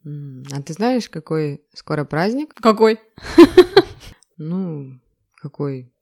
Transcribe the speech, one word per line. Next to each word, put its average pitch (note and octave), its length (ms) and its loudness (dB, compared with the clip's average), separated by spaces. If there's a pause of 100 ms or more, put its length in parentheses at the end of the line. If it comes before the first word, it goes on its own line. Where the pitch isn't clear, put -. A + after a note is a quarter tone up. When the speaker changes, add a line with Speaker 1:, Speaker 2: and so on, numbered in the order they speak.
Speaker 1:
М, C#3+ 480 -14
а C#3 80 -8
ты D#3 140 -14
знаешь, A#3+ 340 -2
какой D3+ 540 -6 (100)
скоро D3+ 320 -6
праздник? A3 560 -4
Speaker 2:
Какой? A3 380 2 (1400)
Speaker 1:
Ну, D#3 640 -10 (400)
какой? C#3 500 -10 (120)